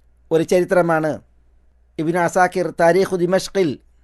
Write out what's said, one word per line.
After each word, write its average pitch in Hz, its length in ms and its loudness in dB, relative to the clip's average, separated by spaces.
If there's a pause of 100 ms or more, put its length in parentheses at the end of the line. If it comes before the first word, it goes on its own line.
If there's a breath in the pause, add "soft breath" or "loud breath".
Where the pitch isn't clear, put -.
(320)
ഒരു 165 120 2
ചരിത്രമാണ് 170 760 0 (800)
ഇബ്നു 165 200 -2
അസാക്കിർ 175 600 0
താരീഖു 175 360 2
ദിമഷ്കിൽ 180 600 -2 (260)